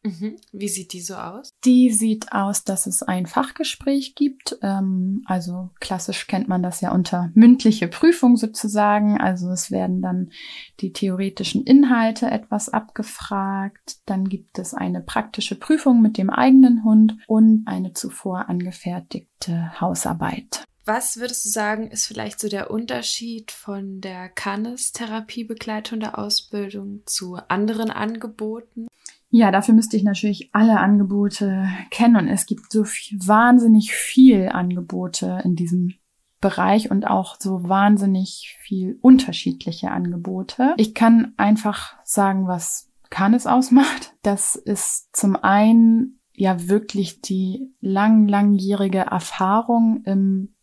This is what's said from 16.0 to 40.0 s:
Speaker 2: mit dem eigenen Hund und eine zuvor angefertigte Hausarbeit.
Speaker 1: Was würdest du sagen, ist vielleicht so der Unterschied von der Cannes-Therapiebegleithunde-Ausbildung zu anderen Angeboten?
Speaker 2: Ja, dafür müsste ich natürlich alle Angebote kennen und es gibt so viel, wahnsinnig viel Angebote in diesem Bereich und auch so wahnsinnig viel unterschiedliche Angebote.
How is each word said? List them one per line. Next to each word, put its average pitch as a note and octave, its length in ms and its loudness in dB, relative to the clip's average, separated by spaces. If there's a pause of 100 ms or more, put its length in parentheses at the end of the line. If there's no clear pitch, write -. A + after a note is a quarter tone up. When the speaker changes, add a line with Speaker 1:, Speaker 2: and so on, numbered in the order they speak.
Speaker 2:
mit G#3+ 160 4
dem F#3+ 120 0
eigenen B3+ 560 6
Hund A3 320 6 (100)
und A3 380 4
eine F#3 280 -6
zuvor - 540 -8
angefertigte F3 1300 -8
Hausarbeit. E3 840 -6 (220)
Speaker 1:
Was A3+ 340 -4
würdest A#3+ 240 -8
du G#3 60 -6
sagen, G#3+ 420 -4
ist A3 160 -4
vielleicht G#3+ 320 -12
so G#3+ 80 -6
der G3+ 240 -8
Unterschied A3+ 800 -8
von G3 480 -12
der F#3 300 -14
Cannes-Therapiebegleithunde-Ausbildung G#3+ 2750 -10
zu F3+ 300 -8 (140)
anderen G#3+ 420 -2
Angeboten? A3 960 -10 (420)
Speaker 2:
Ja, A3+ 220 6
dafür G3 220 2
müsste A3 240 4
ich F#3 60 0
natürlich G3+ 500 -2
alle G#3+ 260 4
Angebote G3 880 0 (240)
kennen A#3 240 6
und F3+ 140 2
es G3 160 -2
gibt - 260 -8
so G#3+ 140 0
viel, - 400 -10
wahnsinnig A3+ 680 6
viel A#3+ 560 6
Angebote F3+ 960 -6
in F3+ 140 0
diesem F3 380 -2 (440)
Bereich G3 520 0
und G3 140 -2
auch F#3+ 320 -4
so F#3 300 -6
wahnsinnig G3 920 0
viel F#3+ 400 -8
unterschiedliche F#3 880 2
Angebote. F#3 840 -4